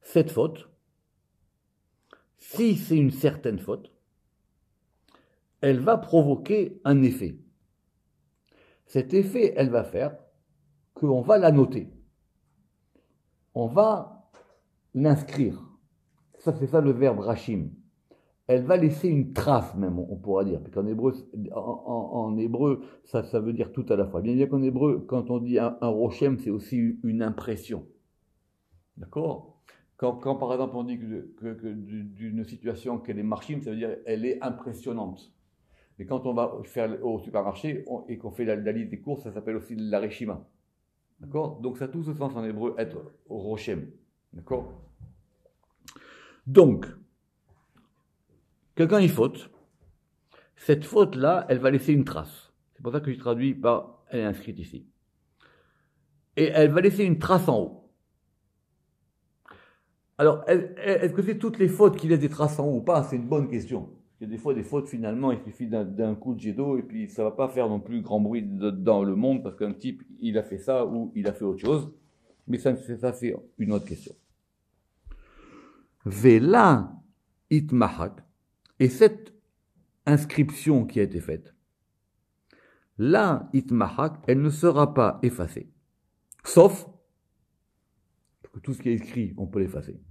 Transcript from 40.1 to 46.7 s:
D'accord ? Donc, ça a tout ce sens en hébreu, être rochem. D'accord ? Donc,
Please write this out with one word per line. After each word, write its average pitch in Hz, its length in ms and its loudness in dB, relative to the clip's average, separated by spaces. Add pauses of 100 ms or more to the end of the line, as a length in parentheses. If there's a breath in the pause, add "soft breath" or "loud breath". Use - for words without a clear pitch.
D'accord ? 151 400 -8
Donc, 123 180 -8
ça 139 60 -6
a 131 40 -10
tout 165 140 -8
ce 151 120 -6
sens 143 200 -6
en 113 100 -8
hébreu, 110 340 -6
être - 340 -8 (160)
rochem. 101 600 -8 (420)
D'accord ? 120 500 -10 (1600 loud breath)
Donc, 135 400 6 (1900)